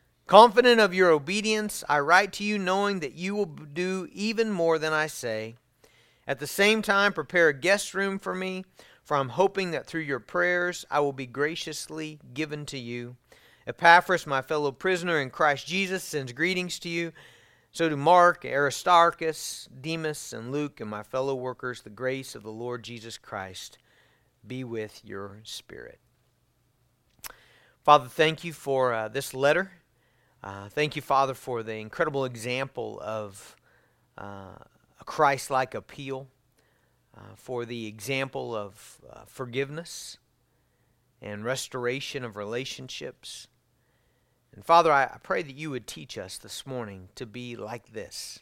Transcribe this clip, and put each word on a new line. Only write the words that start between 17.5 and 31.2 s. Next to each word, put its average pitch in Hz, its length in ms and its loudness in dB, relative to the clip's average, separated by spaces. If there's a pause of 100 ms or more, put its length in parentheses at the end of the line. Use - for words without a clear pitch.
So 165 160 2
do 151 60 -2
Mark, 175 500 6
Aristarchus, 160 1200 2 (140)
Demas, 156 520 -6
and 113 180 -10
Luke, 147 280 -4
and 110 100 -8
my 107 140 -8
fellow 135 300 -4
workers. 127 480 -8
The - 80 -18
grace 127 460 -6
of 107 80 -16
the 110 80 -12
Lord 120 320 -8
Jesus 113 340 -14
Christ 95 600 -12 (680)
be 127 180 -10
with 113 400 -8
your 101 400 -14
spirit. - 560 -16 (1800)
Father, 143 260 6
thank 156 340 0
you 165 100 -10
for, 131 400 0
uh, 110 140 -4
this 127 260 -6
letter. 151 380 2 (720)
Uh, 98 260 -12
thank 151 260 -2
you, 147 60 -8
Father, 135 320 2